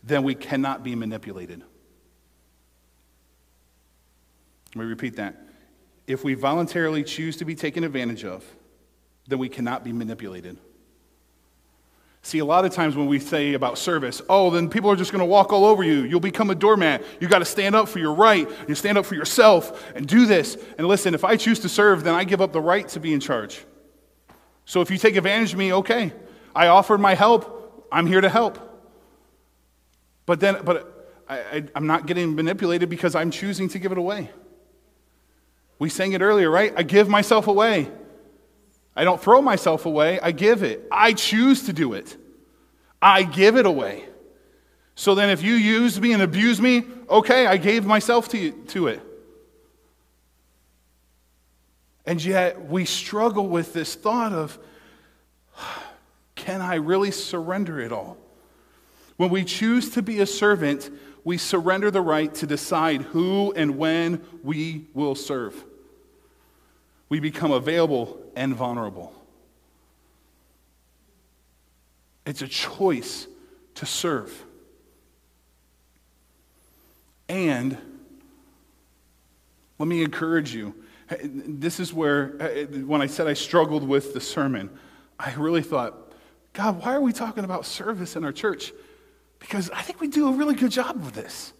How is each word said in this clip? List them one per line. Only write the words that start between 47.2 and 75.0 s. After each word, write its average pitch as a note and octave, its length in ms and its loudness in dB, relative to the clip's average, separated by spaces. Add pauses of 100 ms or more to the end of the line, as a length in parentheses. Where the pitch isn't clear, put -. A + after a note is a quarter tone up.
I F#3+ 100 4
gave G3+ 300 0
myself A3+ 440 2
to A#3 80 -4
you, D#3+ 140 -4 (160)
to E3+ 200 -2
it. G#2+ 120 -6 (3000)
And E3 180 -4
yet F3+ 460 -2
we F3 160 -2
struggle G#3 640 -2
with E3+ 240 -2
this E3 220 -6
thought A3 380 -2
of, D#3 260 -6 (960)
<sighs> - 800 -18
"Can F#3+ 260 -8
I F3+ 140 -4
really F#3 380 0
surrender F3 680 -6
it A2+ 120 -8
all?" F#2 260 -10 (1000)
When F3+ 120 2
we F#3 140 0
choose A3+ 460 0
to A#3+ 120 -2
be G#3 180 -4
a G3 60 2
servant, E3+ 600 0 (360)
we E3+ 140 -2
surrender F#3+ 520 0
the F#3+ 100 0
right D#3 360 0
to D#3+ 100 -8
decide D3+ 560 -2
who F#3+ 500 -2
and D3+ 240 -2
when E3 480 -2 (180)
we D#3 520 -6
will C#3 220 -4
serve. B2+ 460 -8 (1500)
We D3+ 120 -4
become D3+ 300 -4
available C#3+ 680 -2 (180)
and C3 180 -4
vulnerable. A2+ 580 -8 (3000)
It's C#3+ 180 -10
a C3 60 -10
choice - 800 -4 (480)
to - 120 -12
serve. C3+ 580 -6 (2750)